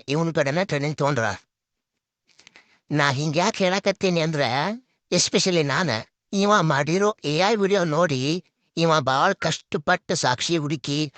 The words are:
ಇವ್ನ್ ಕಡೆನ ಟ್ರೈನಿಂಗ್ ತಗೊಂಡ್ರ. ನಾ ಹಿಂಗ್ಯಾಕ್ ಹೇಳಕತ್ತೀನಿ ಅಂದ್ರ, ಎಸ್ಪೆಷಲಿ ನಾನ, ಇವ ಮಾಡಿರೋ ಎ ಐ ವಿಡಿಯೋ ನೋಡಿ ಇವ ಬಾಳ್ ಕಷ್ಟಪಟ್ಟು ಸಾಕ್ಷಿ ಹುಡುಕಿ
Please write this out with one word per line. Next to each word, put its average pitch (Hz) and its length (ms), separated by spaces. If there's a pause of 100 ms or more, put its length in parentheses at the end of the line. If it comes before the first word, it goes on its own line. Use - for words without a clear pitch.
ಇವ್ನ್ 156 260
ಕಡೆನ 147 280
ಟ್ರೈನಿಂಗ್ 147 360
ತಗೊಂಡ್ರ. 139 240 (1700)
ನಾ 147 200
ಹಿಂಗ್ಯಾಕ್ 156 460
ಹೇಳಕತ್ತೀನಿ 190 640
ಅಂದ್ರ, 156 200 (720)
ಎಸ್ಪೆಷಲಿ 175 500
ನಾನ, 143 280 (420)
ಇವ 202 280
ಮಾಡಿರೋ 160 640
ಎ 151 120
ಐ 190 180
ವಿಡಿಯೋ 196 300
ನೋಡಿ 156 600 (320)
ಇವ 165 240
ಬಾಳ್ 143 340
ಕಷ್ಟಪಟ್ಟು - 800
ಸಾಕ್ಷಿ 147 420
ಹುಡುಕಿ 147 600